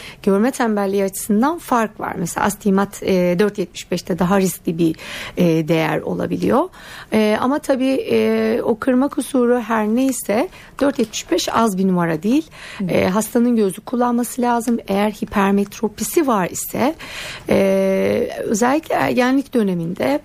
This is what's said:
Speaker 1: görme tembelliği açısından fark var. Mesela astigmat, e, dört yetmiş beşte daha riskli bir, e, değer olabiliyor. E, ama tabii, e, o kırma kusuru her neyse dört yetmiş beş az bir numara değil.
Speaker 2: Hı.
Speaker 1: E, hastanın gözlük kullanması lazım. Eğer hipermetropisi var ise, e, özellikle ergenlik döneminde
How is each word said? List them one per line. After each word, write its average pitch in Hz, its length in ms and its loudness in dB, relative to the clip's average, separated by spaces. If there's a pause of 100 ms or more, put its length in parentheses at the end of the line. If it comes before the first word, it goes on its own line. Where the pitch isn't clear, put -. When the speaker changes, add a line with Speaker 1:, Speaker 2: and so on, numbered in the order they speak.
(220)
Speaker 1:
görme 208 280 2
tembelliği 202 540 -2
açısından 226 540 0
fark 226 420 -2
var. - 180 -6
Mesela - 280 -2
astigmat, 196 560 0
e, 180 360 2
dört 202 200 2
yetmiş - 320 -8
beşte 175 280 -4
daha 190 220 2
riskli 170 380 -2
bir, 165 180 2 (400)
e, 165 320 4
değer 160 320 0
olabiliyor. 185 680 0 (440)
E, 214 280 2
ama 277 180 0
tabii, 262 520 0
e, 220 520 2
o 226 160 0
kırma 262 300 2
kusuru 247 520 0
her 220 260 -2
neyse 247 600 0 (320)
dört 277 180 0
yetmiş - 320 -4
beş 339 220 0
az 220 260 2
bir 190 100 2
numara 170 340 0
değil. 254 280 0 (280)
Speaker 2:
Hı. 202 60 -4
Speaker 1:
E, 185 240 2
hastanın 233 480 2
gözlük 196 300 0
kullanması 240 560 0
lazım. 233 360 0 (100)
Eğer 208 220 2
hipermetropisi 208 1160 0
var 202 240 2
ise, - 440 -2 (540)
e, 190 800 2 (160)
özellikle 254 500 0
ergenlik 262 600 0
döneminde 190 720 0